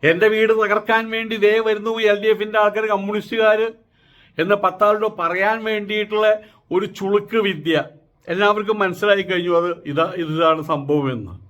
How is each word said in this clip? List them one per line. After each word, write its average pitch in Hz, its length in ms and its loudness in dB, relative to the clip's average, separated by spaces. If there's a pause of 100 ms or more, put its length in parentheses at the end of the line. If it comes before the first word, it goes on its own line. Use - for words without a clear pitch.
(100)
എൻ്റെ 180 240 4
വീട് 220 180 2 (100)
തകർക്കാൻ 214 420 0 (100)
വേണ്ടി 226 300 -4
ദേ 208 80 6 (160)
വരുന്നു 214 240 -2 (200)
എൽ 208 120 4
ഡി 220 100 2
എഫിൻ്റെ 214 280 -2
ആൾക്കാർ, 208 320 0
കമ്മ്യൂണിസ്റ്റുകാർ 214 680 0 (800)
എന്ന് 196 220 2
പത്താളോട് 208 440 2 (120)
പറയാൻ 185 380 0 (100)
വേണ്ടിയിട്ടുള്ള 214 600 -2 (480)
ഒരു 196 100 0 (120)
ചുളുക്ക് 202 480 0
വിദ്യ 156 380 0 (500)
എല്ലാവർക്കും 208 500 0
മനസ്സിലായി 196 460 2
കഴിഞ്ഞു. 175 300 -2
അത് 175 100 -2 (220)
ഇതാ, 156 140 0 (160)
ഇതാണ് 160 500 0
സംഭവമെന്ന്. 139 600 -2 (160)